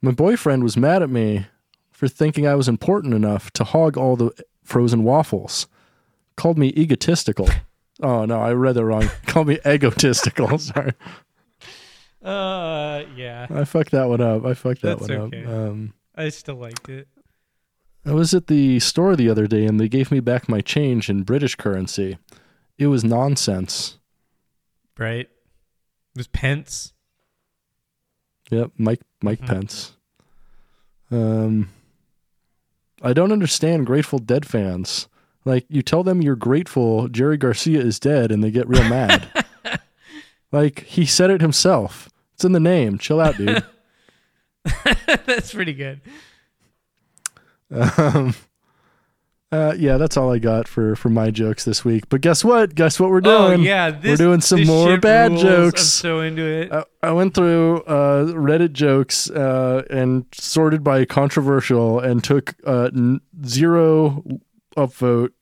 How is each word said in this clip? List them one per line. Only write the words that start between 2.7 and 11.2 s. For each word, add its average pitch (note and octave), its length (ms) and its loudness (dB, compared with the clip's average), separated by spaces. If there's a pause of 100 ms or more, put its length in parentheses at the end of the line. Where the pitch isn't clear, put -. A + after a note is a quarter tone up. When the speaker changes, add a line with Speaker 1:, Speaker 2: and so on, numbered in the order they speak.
Speaker 1:
enough G#2 380 -2
to - 120 -4
hog D#3 340 0
all C3 180 0
the A#2+ 160 0 (320)
frozen A#2+ 400 2
waffles. B2 640 -2 (680)
Called E3 220 0
me C3+ 180 2
egotistical. D3+ 720 0 (520)
Oh, B2 240 -2
no, A2+ 140 -2
I A2+ 140 -2
read B2+ 220 0
that A#2 100 0
wrong. A2 320 0
<laughs> - 80 -14
Called D#3+ 220 0
me C#3+ 180 0
egotistical. C#3 920 0
<laughs> - 0 -
Sorry. C#3 360 -6 (1300)